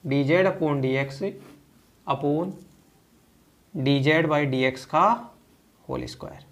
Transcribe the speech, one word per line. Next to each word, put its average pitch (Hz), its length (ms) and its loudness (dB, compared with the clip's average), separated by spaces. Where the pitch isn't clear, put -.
डी 139 200 0
जेड 175 240 4
upon 151 340 0
डी 131 140 0
एक्स 135 260 -6
upon 147 440 -2
डी 139 260 2
जेड 156 280 4
by 151 180 2
डी 131 180 0
एक्स 131 220 -2
का 160 180 2
होल 127 160 -6
स्क्वायर - 460 -14